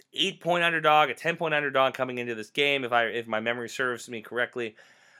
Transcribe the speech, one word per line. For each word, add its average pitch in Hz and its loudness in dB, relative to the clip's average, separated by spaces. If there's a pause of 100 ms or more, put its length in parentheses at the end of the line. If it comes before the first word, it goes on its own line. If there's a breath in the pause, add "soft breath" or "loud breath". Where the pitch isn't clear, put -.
(140)
eight-point 170 0
underdog, 151 4
a 120 -4
ten-point 165 -2
underdog 135 2
coming 127 -4
into 120 -6
this 107 -10
game, 143 0
if 117 -6
I, 120 4
if 113 -4
my 110 -2
memory 117 -4
serves 123 -4
me 117 -10
correctly. 117 -6 (440 soft breath)